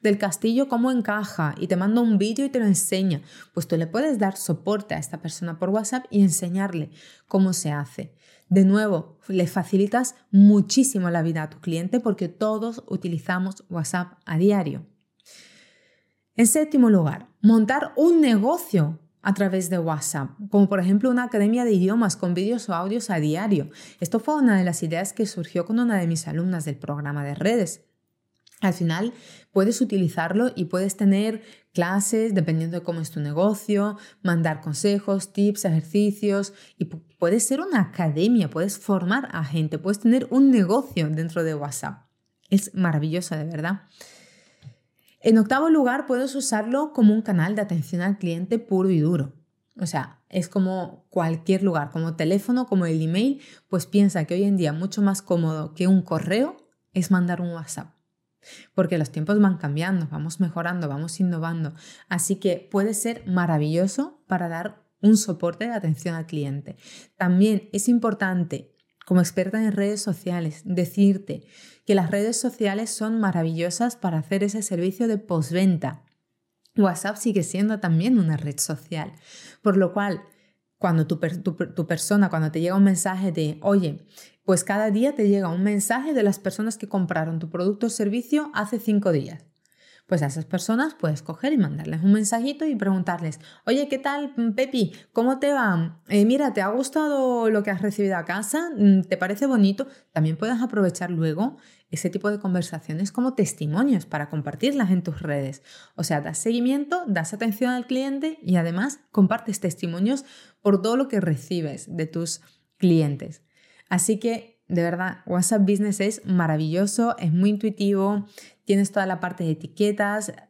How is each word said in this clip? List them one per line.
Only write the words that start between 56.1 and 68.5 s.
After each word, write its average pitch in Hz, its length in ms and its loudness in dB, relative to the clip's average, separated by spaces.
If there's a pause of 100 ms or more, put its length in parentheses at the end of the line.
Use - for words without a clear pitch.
es 180 160 -2
mandar 175 320 2
un 175 80 -6
WhatsApp. 165 460 -12 (800)
Porque 175 240 0
los 156 100 -2
tiempos 196 320 0
van 190 160 4
cambiando, 160 540 -2
vamos 156 280 -8
mejorando, 170 480 -2
vamos 151 320 -6
innovando. 165 540 -2 (340)
Así 185 280 -2
que 190 340 -2
puede 208 240 0
ser 233 320 -6
maravilloso 175 1040 0
para 175 200 -2
dar 170 380 -10 (160)
un 214 160 6
soporte 175 480 -2
de 233 80 -6
atención 170 400 -4
al 165 140 -8
cliente. 143 500 -8 (400)
También 196 560 2
es 196 160 -2
importante, 202 840 0 (320)